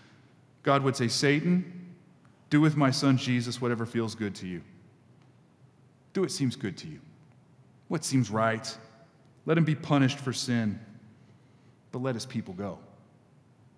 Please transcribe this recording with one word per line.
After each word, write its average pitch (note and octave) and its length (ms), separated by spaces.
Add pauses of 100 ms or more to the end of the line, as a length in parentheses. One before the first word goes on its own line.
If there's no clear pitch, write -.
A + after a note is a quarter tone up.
(640)
God C#3 200
would C3+ 120
say, A#2+ 120
"Satan, D#3 880 (540)
do D3 100
with D#3 160
my C#3 160
son C3+ 260
Jesus B2 440
whatever A#2 240
feels A2+ 300
good G#2 200
to F#2+ 120
you. F2 140 (1500)
Do F#3+ 80
what E3+ 100
seems C3 240
good F#2 220
to - 100
you. D2 120 (880)
What E3+ 160
seems B2+ 260
right. A2 480 (680)
Let D#3+ 120
him E3 60
be D3+ 120
punished C3+ 440
for B2 140
sin, A2+ 460 (1120)
but C3 80
let B2+ 160
his A2 100
people G#2 280
go. F2+ 240 (1000)